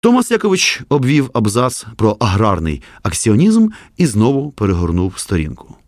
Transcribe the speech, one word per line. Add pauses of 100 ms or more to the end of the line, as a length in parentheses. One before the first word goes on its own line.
Томас
Якович
обвів
абзац (100)
про
аграрний (220)
акціонізм (280)
і
знову
перегорнув
сторінку. (120)